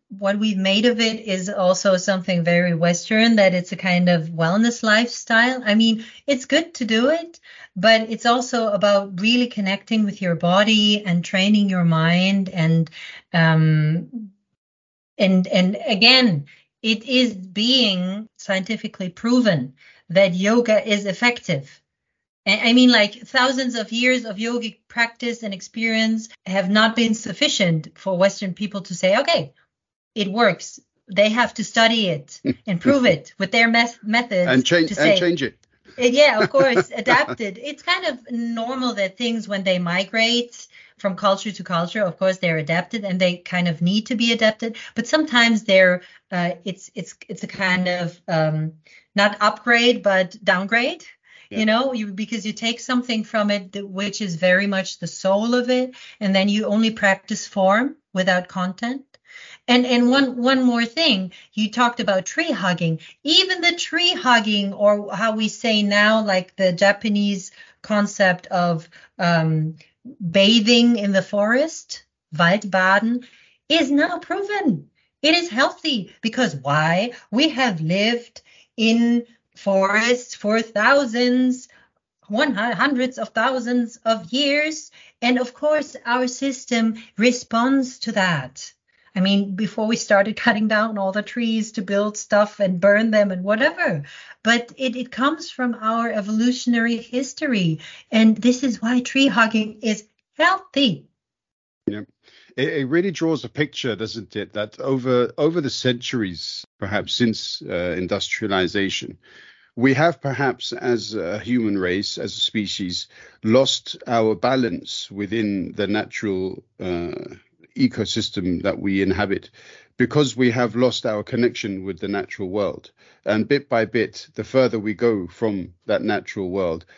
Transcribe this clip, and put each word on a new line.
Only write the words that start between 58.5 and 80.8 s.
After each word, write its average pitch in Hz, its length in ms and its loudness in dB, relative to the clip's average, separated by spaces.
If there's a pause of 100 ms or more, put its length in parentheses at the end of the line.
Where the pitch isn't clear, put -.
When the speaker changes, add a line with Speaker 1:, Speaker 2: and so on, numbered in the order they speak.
Speaker 1:
And, 247 200 4
and 247 240 4
one, 262 260 2
one 254 260 2
more 233 220 2
thing, 226 480 0 (220)
you 214 160 -2
talked 240 280 0
about 190 280 0
tree 330 260 -2
hugging. 175 480 -2 (240)
Even 359 380 0
the 339 120 2
tree 349 380 -2
hugging, 214 600 0
or 208 380 2
how 214 220 -2
we 220 140 -2
say 214 340 0
now, 208 400 4
like, 190 320 -2
the 185 180 2
Japanese 202 800 0 (320)
concept 202 640 0
of, 175 400 0 (300)
um, 160 580 2 (540)
bathing 226 680 4
in 202 140 -2
the 190 100 2
forest, 226 840 -2 (320)
Waldbaden, 196 880 2 (460)
is 294 200 2
now 320 280 0
proven. 392 720 -4 (320)
It 311 120 4
is 339 140 0
healthy 254 720 -4
because 226 340 -2
why? 156 580 0 (180)
We 277 180 2
have 226 320 -2
lived 208 640 -2 (340)
in 233 480 2 (320)
forests 208 800 0
for 220 260 -2
thousands, 247 1080 0 (600)